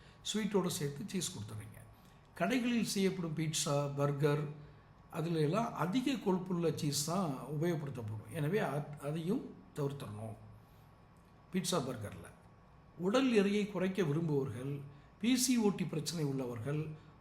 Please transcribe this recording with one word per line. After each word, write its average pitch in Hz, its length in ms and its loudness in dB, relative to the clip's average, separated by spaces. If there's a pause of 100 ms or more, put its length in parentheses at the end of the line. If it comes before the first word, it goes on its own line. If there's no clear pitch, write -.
(240)
ஸ்வீட்டோட 202 440 2
சேர்த்து 143 400 -2
சீஸ் - 260 -4
கொடுத்துறீங்க. - 460 -10 (580)
கடைகளில் 233 560 2
செய்யப்படும் 185 420 2
பீட்சா, 156 400 0 (220)
பர்கர் 143 480 2 (680)
அதுல 165 280 0
எல்லாம் 196 340 2
அதிக 247 400 0
கொழுப்புள்ள 180 640 0
சீஸ் 143 300 0
தான் 160 320 0 (120)
உபயோகப்படுத்தப்படும். 143 840 -4
எனவே 165 300 0
அ-, 147 380 -4
அதையும் 165 420 -2 (320)
தவிர்த்தரணும். 110 600 -6 (1200)
பீட்சா, 180 220 0
பர்கர்ல. 113 500 -4 (680)
உடல் 233 360 4
எடையை 202 380 4
குறைக்க 185 320 0
விரும்புபவர்கள், 143 760 0 (400)
பி 240 180 4
சி 254 200 4
ஓ 208 120 6
டி 180 160 0
பிரச்சனை 156 400 -2
உள்ளவர்கள், 135 600 -2 (340)